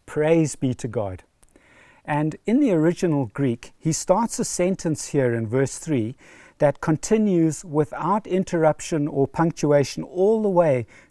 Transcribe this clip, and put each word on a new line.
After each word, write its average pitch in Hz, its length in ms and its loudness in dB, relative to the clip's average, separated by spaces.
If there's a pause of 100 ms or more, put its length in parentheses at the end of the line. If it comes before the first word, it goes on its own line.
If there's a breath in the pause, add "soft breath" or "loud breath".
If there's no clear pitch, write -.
"Praise 156 500 2
be 127 180 -2
to - 140 -8
God." 101 340 -6 (840 soft breath)
And 151 320 -2 (100)
in 233 140 2
the 269 120 2
original 160 540 2
Greek, 123 520 -4
he 160 140 -2
starts 208 460 0
a 226 60 -2
sentence 175 640 -2
here 131 240 2
in 117 140 -2
verse 127 320 -2
three 127 380 -4 (420 loud breath)
that 143 220 2
continues 170 840 0
without 156 640 -2
interruption 160 800 0
or 139 180 0
punctuation 151 760 0
all 202 400 0
the 208 60 0
way 160 380 2 (240 soft breath)